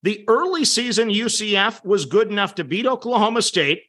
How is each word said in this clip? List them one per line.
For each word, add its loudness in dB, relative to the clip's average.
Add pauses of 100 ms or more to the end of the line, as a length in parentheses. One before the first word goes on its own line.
The -2
early 2
season 0
U 0
C -2
F 0
was 0
good 0
enough -2
to -6
beat -4
Oklahoma 0
State. 0